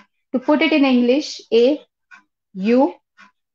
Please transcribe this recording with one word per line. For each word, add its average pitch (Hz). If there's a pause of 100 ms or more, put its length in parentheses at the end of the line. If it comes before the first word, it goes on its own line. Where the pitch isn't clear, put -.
(320)
To 254
put 294
it 320
in 285
English, 247 (120)
A 247 (720)
U 240 (600)